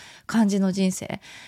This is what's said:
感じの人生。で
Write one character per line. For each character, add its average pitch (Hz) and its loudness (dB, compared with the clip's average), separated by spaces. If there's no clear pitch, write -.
感 220 2
じ 196 0
の 190 2
人 190 2
生。 - -10
で - -8